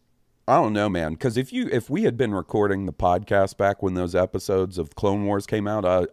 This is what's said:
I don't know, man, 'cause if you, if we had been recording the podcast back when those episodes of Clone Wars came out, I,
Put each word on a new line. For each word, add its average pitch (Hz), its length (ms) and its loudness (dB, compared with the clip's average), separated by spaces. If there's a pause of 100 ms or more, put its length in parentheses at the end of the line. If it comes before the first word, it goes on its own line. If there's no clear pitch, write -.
(480)
I 123 80 4
don't 131 180 2
know, 104 160 2
man, 82 260 -2
'cause 117 220 -2
if 131 160 -4
you, 247 180 -2
if - 180 -2
we 180 140 -2
had 123 140 0
been 113 160 0
recording 98 520 0
the 85 80 -6
podcast 95 640 0
back 98 240 0
when 95 140 -2
those 90 200 -2
episodes 92 640 0
of 80 180 -6
Clone 101 300 0
Wars 101 200 -2
came 104 220 -2
out, 104 180 -2
I, 90 280 4